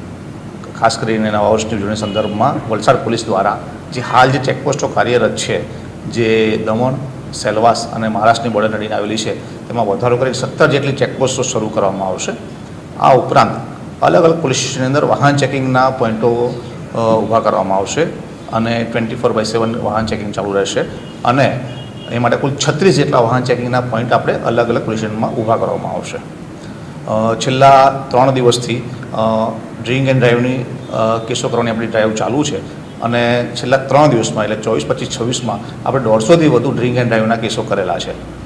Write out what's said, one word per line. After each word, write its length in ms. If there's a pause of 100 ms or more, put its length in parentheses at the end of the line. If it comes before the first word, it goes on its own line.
(800)
ખાસ 180
કરીને 320
નવા 180
વર્ષની 300
ઉજવણી 180
સંદર્ભમાં 720
વલસાડ 280
પોલીસ 300
દ્વારા 320 (340)
જે 80
હાલ 300
જે 80
ચેકપોસ્ટો 500
કાર્યરત 480
છે, 260 (480)
જે 460 (100)
દમણ, 280 (380)
સેલવાસ 600
અને 160
મહારાષ્ટ્રની 440
બોર્ડર 180
નડીને 240
આવેલી 220
છે, 520
તેમાં 180
વધારો 300
કરી 160
સત્તર 340
જેટલી 260
ચેકપોસ્ટો 500
શરૂ 260
કરવામાં 400
આવશે. 240 (680)
આ 160
ઉપરાંત 440 (420)
અલગ 220
અલગ 180
પોલીસ 140
સ્ટેશનની 300
અંદર 180
વાહન 320
ચેકિંગના 540
પોઇન્ટો, 680 (340)
અ, 40
ઊભા 420
કરવામાં 380
આવશે 520 (220)
અને 380
ટ્વેન્ટી 260
ફોર 160
બાય 120
સેવન 320
વાહન 300
ચેકિંગ 260
ચાલુ 200
રહેશે 280 (440)
અને 360 (500)
એ 80
માટે 180
કુલ 200
છત્રીસ 400
જેટલા 220
વાહન 260
ચેકિંગના 360
પોઇન્ટ 320
આપણે 220
અલગ 340
અલગ 180
પોલીસ 140
સ્ટેશનમાં 340
ઊભા 220
કરવામાં 360
આવશે. 260 (880)
અ, 260
છેલ્લા 760
ત્રણ 200
દિવસથી, 600 (240)
અ, 40 (640)
ડ્રિંક 260
એન્ડ 100
ડ્રાઈવની, 460 (280)
અ, 260 (100)
કેસો 200
કરવાની 220
આપણી 160
ડ્રાઈવ 280
ચાલુ 300
છે 120 (440)
અને 520 (100)
છેલ્લા 140
ત્રણ 300
દિવસમાં, 380
એટલે 120
ચોવીસ, 300
પચીસ, 340
છવ્વીસમાં 680
આપણે 140
દોઢસોથી 460
વધુ 240
ડ્રિંક 240
એન્ડ 120
ડ્રાઈવના 280
કેસો 260
કરેલા 360
છે 140 (340)